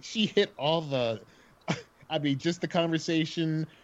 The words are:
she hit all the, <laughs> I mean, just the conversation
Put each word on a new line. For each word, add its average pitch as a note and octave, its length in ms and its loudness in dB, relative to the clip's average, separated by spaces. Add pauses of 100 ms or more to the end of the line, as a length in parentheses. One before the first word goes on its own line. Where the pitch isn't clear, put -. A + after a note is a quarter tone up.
she A3 260 0
hit G3+ 280 2
all D#3+ 260 0
the, B2 380 0 (480)
<laughs> - 440 -8
I D#3+ 80 0
mean, C#3+ 180 2
just E3+ 240 -2
the E3+ 60 -2
conversation D#3+ 1000 0 (180)